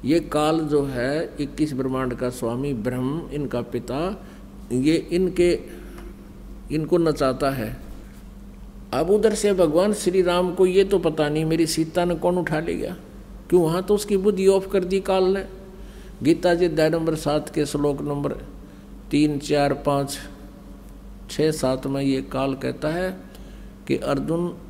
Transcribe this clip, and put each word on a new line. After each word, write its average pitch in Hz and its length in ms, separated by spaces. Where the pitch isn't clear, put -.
ये 156 140
काल 156 400
जो 147 240
है 135 460
इक्कीस 147 340
ब्रह्मांड 131 400
का 123 160
स्वामी 127 440
ब्रह्म, 127 600
इनका 127 280
पिता, 143 640
ये 135 240
इनके, 175 640
इनको 156 260
नचाता 143 520
है। 127 280
अब 160 160
उधर 214 240
से 202 200
भगवान 180 400
श्री 190 280
राम 180 340
को 190 100
ये 185 180
तो 196 160
पता 156 300
नहीं 156 160
मेरी 165 200
सीता 165 400
ने 175 100
कौन 180 220
उठा 156 220
ले 170 140
गया, 180 220
क्यों 175 140
वहाँ 165 200
तो 208 120
उसकी 202 220
बुद्धि 190 300
ऑफ 190 240
कर 190 120
दी 190 160
काल 190 240
ने। 190 220
गीता 175 300
जी 175 120
अध्याय 156 240
नंबर 160 260
सात 151 340
के 151 160
श्लोक 143 360
नंबर 143 300
तीन, 147 280
चार, 143 340
पाँच, 139 440
छः, 156 220
सात 135 360
में 139 140
ये 135 200
काल 135 320
कहता 135 360
है 185 280
कि 135 100
अर्जुन 147 600